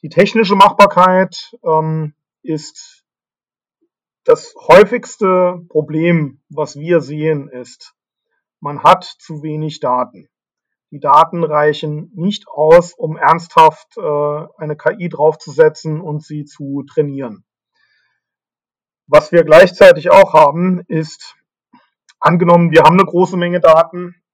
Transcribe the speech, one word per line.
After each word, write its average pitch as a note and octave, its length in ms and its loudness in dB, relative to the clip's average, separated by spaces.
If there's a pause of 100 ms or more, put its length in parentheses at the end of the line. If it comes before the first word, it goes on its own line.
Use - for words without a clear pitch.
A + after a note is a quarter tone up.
Die D#3 80 -16
technische G#3 460 0
Machbarkeit, F#3+ 1080 2
ähm, D#3 520 -4 (260)
ist - 640 -12 (1200)
das - 320 -2 (120)
häufigste F#3 1000 0
Problem, D#3 800 -4
was D3 260 -10
wir D#3+ 260 -2
sehen, D3+ 460 -8
ist, - 460 -20 (640)
man C#3+ 220 -12
hat F3 220 0
zu - 400 -20
wenig D3+ 360 -10
Daten. B2 480 -6 (640)
Die C#3+ 100 -20
Daten D#3 440 0
reichen D3+ 720 -4
nicht F#3+ 320 -8
aus, E3 460 2
um D#3 220 -10
ernsthaft, D#3+ 800 0
äh, A3+ 60 -16 (560)
eine D3+ 180 -10
K D3+ 220 -4
I F3 100 -10
draufzusetzen D#3 920 -4
und D3+ 220 -12
sie D3+ 220 -16
zu C#3 380 -14
trainieren. C#3 640 -8 (1600)
Was D3 240 2
wir E3+ 120 2
gleichzeitig E3+ 680 4
auch F#3+ 240 4
haben, F3 540 2
ist, D#3+ 480 -10 (840)
angenommen, E3+ 520 0
wir D#3 120 4
haben D#3+ 140 4
eine F#3+ 80 2
große F3+ 320 -2
Menge F3 220 -4
Daten, F3 560 0 (180)